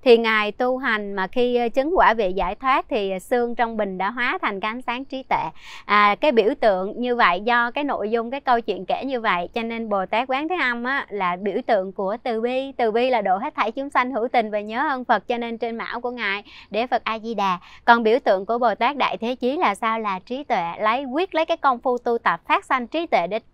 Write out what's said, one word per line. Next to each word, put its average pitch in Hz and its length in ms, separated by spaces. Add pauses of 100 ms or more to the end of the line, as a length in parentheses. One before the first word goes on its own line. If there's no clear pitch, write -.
Thì 233 140
Ngài 220 340
tu 254 260
hành 214 360
mà 190 140
khi, 247 280
à, 240 120
chứng 277 300
quả 202 160
vị 202 200
giải 190 220
thoát 269 340
thì, 202 220
à, 185 80
xương 240 360
trong 226 220
bình 196 200
đã - 120
hóa 254 320
thành 214 180
cái 214 120
ánh 247 100
sáng 254 240
trí 262 180
tuệ. 147 200 (420)
À, 202 300
cái 294 160
biểu 233 180 (100)
tượng 202 420
như 247 140
vậy 190 240
do 240 320
cái 285 120
nội 214 280
dung 233 200
cái 277 80
câu 240 220
chuyện 190 240
kể 196 200
như 262 160
vậy, 180 320
cho 233 100
nên 226 260
Bồ 196 160
Tát 240 240
Quán 277 180
Thế 359 80
Âm 247 280
á, 269 260
là 185 260
biểu 190 200 (120)
tượng 196 240
của 196 320
từ 226 180
bi. 262 300
Từ 240 200
bi 233 180
là 240 120
độ 190 160
hết 262 180
thảy 226 160
chúng 277 180
sanh 254 220
hữu 240 160
tình 226 240
và 208 80
nhớ 220 300
ơn 254 140
Phật, 220 240
cho 240 100
nên 233 200
trên 233 200
mão 226 240
của 247 100
Ngài 208 320 (260)
để 226 180
Phật 240 160
A 220 160
Di 226 140
Đà. 196 260 (260)
Còn 233 180
biểu 220 160
tượng 202 260
của 226 120
Bồ 233 180
Tát 254 220
Đại 214 200
Thế 233 180
Chí 254 220
là 220 180
sao? 226 240
Là 202 200
trí 254 240
tuệ, 208 200 (160)
lấy, 240 260
quyết 294 300
lấy 311 100
cái 330 120
công 262 220
phu 247 180
tu 240 200
tập 175 300
phát 311 180
sanh 254 220
trí 330 200
tuệ 180 200
để 208 120 (140)